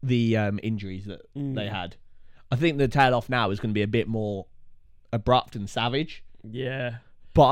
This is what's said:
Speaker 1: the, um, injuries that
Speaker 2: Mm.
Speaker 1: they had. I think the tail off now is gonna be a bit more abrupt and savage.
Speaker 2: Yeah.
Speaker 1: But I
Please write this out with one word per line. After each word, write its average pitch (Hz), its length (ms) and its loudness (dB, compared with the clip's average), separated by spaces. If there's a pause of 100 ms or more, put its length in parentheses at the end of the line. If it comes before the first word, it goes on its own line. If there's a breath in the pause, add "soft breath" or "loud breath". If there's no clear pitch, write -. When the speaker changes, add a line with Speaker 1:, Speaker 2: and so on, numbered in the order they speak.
Speaker 1:
the, 117 360 2
um, 104 260 0
injuries 98 420 -6
that 98 160 -12 (140)
Speaker 2:
Mm. 143 200 -6
Speaker 1:
they 104 120 -4
had. 92 280 -6 (560)
I 123 40 2
think 147 220 2
the 139 100 4
tail 131 280 4
off 117 140 -2
now 120 200 2
is 98 100 -2
gonna 110 140 -2
be 104 80 2
a 101 60 0
bit 107 200 0
more 107 380 -4 (680)
abrupt 120 440 2
and 101 140 -6
savage. 123 540 -4 (200)
Speaker 2:
Yeah. 123 540 -8 (360)
Speaker 1:
But 151 100 8
I - 80 10